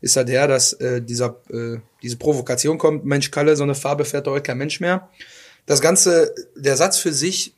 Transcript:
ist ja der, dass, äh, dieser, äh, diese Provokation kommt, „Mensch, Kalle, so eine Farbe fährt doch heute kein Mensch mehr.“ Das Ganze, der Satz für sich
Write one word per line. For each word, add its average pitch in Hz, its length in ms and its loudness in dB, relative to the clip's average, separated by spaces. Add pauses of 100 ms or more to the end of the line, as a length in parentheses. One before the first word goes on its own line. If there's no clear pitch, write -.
ist - 140 2
ja 131 80 2
der, 131 220 2
dass, 135 280 2
äh, 127 280 -4
dieser, 120 340 -4 (140)
äh, 117 280 -8 (240)
diese 120 140 -10
Provokation 135 640 0
kommt, 151 260 2
„Mensch, 139 260 0
Kalle, 147 260 4
so 143 60 -2
eine 143 120 0
Farbe 143 300 -2
fährt 143 220 -4
doch 139 60 -2
heute 139 100 -2
kein 127 160 -6
Mensch 147 220 -6
mehr.“ 180 280 -2 (580)
Das 151 140 2
Ganze, 170 540 4 (200)
der 139 220 0
Satz 180 220 2
für 170 160 -2
sich 160 420 -4